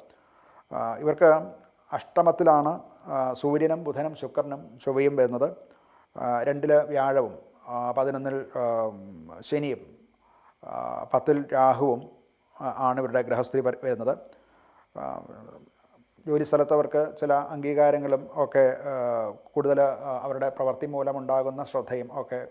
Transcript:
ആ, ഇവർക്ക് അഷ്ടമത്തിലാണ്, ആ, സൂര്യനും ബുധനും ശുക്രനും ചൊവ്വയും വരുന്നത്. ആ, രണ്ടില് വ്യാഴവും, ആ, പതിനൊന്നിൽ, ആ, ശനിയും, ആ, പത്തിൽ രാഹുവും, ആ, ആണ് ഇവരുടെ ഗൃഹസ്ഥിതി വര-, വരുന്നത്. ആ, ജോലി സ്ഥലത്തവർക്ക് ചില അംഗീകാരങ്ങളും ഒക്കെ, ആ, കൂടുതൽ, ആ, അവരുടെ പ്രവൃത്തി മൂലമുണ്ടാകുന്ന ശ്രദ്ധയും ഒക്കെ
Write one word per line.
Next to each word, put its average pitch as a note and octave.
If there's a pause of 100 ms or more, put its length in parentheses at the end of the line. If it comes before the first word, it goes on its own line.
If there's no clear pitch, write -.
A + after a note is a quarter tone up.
(760)
ആ, A#2
ഇവർക്ക് D#3 (400)
അഷ്ടമത്തിലാണ്, E3 (260)
ആ, C3+
സൂര്യനും D#3
ബുധനും D3+
ശുക്രനും C#3
ചൊവ്വയും C#3
വരുന്നത്. B2+ (600)
ആ, A#2+
രണ്ടില് C#3+
വ്യാഴവും, C3+ (300)
ആ, A#2+
പതിനൊന്നിൽ, C3+
ആ, A#2+ (500)
ശനിയും, C#3+ (840)
ആ, B1 (100)
പത്തിൽ C#3+
രാഹുവും, C3 (520)
ആ, C3
ആണ് C3
ഇവരുടെ B2+
ഗൃഹസ്ഥിതി B2
വര-, B2
വരുന്നത്. B2 (840)
ആ, C2+ (1080)
ജോലി D3+
സ്ഥലത്തവർക്ക് D3
ചില D3
അംഗീകാരങ്ങളും C#3+
ഒക്കെ, C3+
ആ, A#2+ (220)
കൂടുതൽ, C#3
ആ, C3+
അവരുടെ C3+
പ്രവൃത്തി C3
മൂലമുണ്ടാകുന്ന C3+
ശ്രദ്ധയും B2
ഒക്കെ B2+